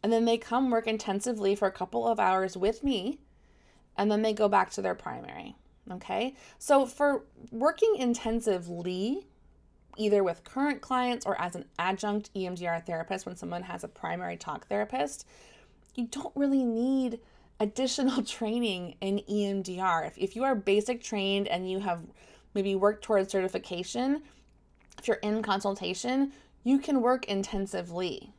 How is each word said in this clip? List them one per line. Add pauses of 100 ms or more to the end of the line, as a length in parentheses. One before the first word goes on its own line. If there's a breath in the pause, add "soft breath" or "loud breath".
And
then
they
come
work
intensively
for
a
couple
of
hours
with
me. (760 soft breath)
And
then
they
go
back
to
their
primary, (360)
okay? (220 loud breath)
So
for (280)
working
intensively, (720)
either
with
current
clients
or
as
an (120)
adjunct
E
M
D
R
therapist,
when
someone
has
a
primary
talk
therapist, (680 loud breath)
you
don't
really
need (400 soft breath)
additional
<laughs>
training
in
E
M
D
R.
If,
if
you
are
basic
trained
and
you
have (540 loud breath)
maybe
worked
towards
certification, (720 loud breath)
if
you're
in
consultation, (320 loud breath)
you
can
work
intensively